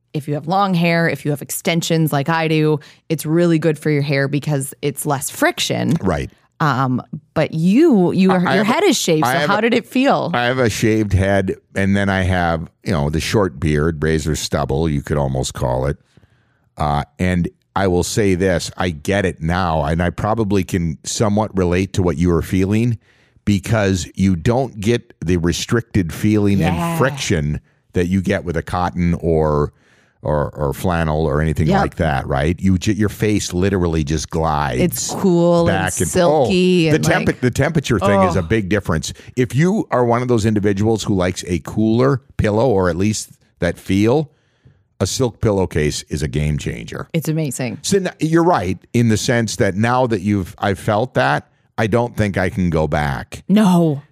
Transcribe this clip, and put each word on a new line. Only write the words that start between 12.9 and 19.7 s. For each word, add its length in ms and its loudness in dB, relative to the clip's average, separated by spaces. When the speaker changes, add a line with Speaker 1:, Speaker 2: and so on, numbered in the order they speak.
Speaker 2:
know, 160 0
the 120 -2
short 380 0
beard, 440 0
razor 340 0
stubble, 500 -2
you 140 0
could 160 -4
almost 380 -2
call 320 -2
it. 100 -2
Uh, 240 -2
and 300 0
I 140 0
will 160 2
say 300 0
this, 420 0
I 140 -2
get 340 -2
it 160 -4
now, 440 0